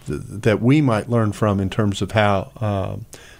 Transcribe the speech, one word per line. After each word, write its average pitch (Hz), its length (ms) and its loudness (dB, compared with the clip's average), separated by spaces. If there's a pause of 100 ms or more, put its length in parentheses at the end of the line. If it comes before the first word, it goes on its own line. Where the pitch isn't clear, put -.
that 101 540 -2
we 135 200 4
might 117 280 0
learn 110 240 2
from 104 260 0
in 98 120 0
terms 104 320 -2
of 92 100 -6
how, 104 480 2
uh, 101 360 -4 (440)